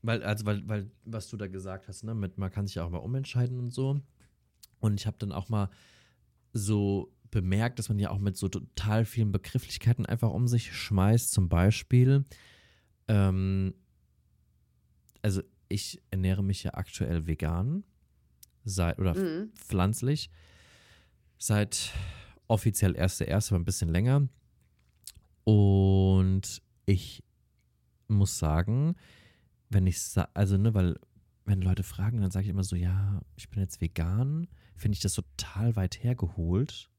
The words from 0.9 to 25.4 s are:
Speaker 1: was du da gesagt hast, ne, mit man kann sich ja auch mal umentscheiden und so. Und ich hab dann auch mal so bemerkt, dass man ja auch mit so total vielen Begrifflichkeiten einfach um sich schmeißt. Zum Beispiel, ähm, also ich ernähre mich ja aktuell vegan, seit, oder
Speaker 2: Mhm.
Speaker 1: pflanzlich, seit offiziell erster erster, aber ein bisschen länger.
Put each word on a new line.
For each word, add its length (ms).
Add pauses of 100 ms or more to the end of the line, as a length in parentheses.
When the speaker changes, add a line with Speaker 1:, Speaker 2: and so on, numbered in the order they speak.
Speaker 1:
was 240
du 80
da 120
gesagt 400
hast, 160
ne, 100
mit 240
man 140
kann 160
sich 80
ja 80
auch 60
mal 80
umentscheiden 600
und 140
so. 280 (800)
Und 220
ich 80
hab 100
dann 140
auch 160
mal 220 (840)
so 600 (200)
bemerkt, 480
dass 80
man 100
ja 120
auch 100
mit 160
so 120
total 560
vielen 280
Begrifflichkeiten 760
einfach 240
um 160
sich 260
schmeißt. 600
Zum 160
Beispiel, 760 (840)
ähm, 680 (1500)
also 200 (260)
ich 320 (100)
ernähre 340
mich 180
ja 120
aktuell 520
vegan, 560 (840)
seit, 340
oder 160
Speaker 2:
Mhm. 420
Speaker 1:
pflanzlich, 720 (1080)
seit 520 (560)
offiziell 500
erster 300
erster, 300
aber 60
ein 40
bisschen 240
länger. 380 (1160)